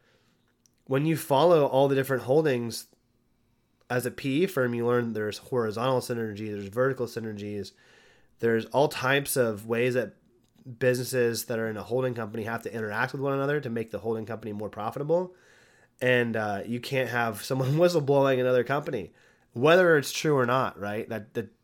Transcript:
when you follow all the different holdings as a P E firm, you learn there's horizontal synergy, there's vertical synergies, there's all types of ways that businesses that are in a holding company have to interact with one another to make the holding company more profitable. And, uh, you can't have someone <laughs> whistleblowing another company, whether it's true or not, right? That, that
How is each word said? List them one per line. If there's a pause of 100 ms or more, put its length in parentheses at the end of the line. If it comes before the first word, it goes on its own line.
(840)
when
you
follow
all
the
different
holdings (1040)
as
a
P
E
firm,
you
learn
there's
horizontal
synergy,
there's
vertical
synergies, (680)
there's
all
types
of
ways
that (640)
businesses
that
are
in
a
holding
company
have
to
interact
with
one
another
to
make
the
holding
company
more
profitable. (680)
And,
uh,
you
can't
have
someone
<laughs>
whistleblowing
another
company, (420)
whether
it's
true
or
not,
right?
That,
that (140)